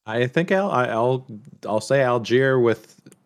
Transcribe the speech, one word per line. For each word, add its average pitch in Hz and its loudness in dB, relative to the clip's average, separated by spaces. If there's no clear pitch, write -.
I 117 -2
think 165 -2
I'll, 190 0
I, 123 0
I'll, 123 -2
I'll 107 -2
say 135 0
Allgeier 123 2
with - 0